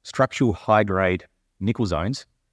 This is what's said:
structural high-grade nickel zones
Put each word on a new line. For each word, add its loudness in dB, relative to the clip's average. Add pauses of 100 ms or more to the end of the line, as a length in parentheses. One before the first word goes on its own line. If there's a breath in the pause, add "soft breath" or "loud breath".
structural 0
high-grade 0 (340)
nickel -2
zones -4 (260)